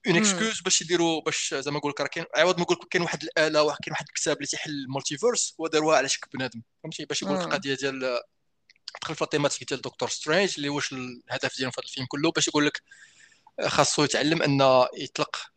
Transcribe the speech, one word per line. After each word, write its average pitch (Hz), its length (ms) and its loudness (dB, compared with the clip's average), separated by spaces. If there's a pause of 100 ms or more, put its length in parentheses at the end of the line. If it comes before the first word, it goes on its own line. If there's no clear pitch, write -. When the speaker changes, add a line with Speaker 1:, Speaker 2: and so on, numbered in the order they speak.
Speaker 1:
اون 185 80 4
Speaker 2:
مم. 196 60 6
Speaker 1:
اكسكوز 214 400 0
باش 180 220 2
يديروا، 165 400 2
باش - 320 -2
زعما 143 240 -4
نقول 147 120 -2
لك 143 100 -8
راه 143 60 0
كاين، 165 200 -6 (100)
عوض 170 200 4
ما 175 60 0
نقول 170 200 2
لك - 60 -20
كاين 175 140 0
واحد 160 200 -4
الاله، 156 400 2
واحد، 147 200 0
كاين 156 100 -10
واحد 151 160 -6
الكتاب - 280 -2
اللي 143 100 -8
تيحل - 240 -6
المالتيفيرس، 139 920 -2
هو 160 60 -2
داروها 156 300 4
على 135 120 2
شكل - 260 -4
بنادم، 123 280 -6 (200)
فهمتي؟ 160 220 -12
باش 143 180 -4
يقول - 120 -2
لك 185 60 0
Speaker 2:
مم. 170 80 -4
Speaker 1:
القضيه 139 260 -2
ديال، 131 460 -2 (800)
دخل 160 120 -6
في - 80 -4
التيماتيك 147 460 0
ديال 131 120 -4
دكتور 123 280 -6
سترينج، 175 480 0
اللي 143 120 -4
واش 143 240 -4
الهدف 127 640 -6
ديالو 131 140 -2
في 127 100 -8
هذا - 80 -12
الفيلم 127 180 -8
كله، 151 240 0
باش 156 180 0
يقول 147 180 2
لك، - 160 -2 (760)
آه، - 80 0
خاصو - 360 4
يتعلم 143 380 2
ان 135 440 6 (100)
يطلق 151 400 -4 (200)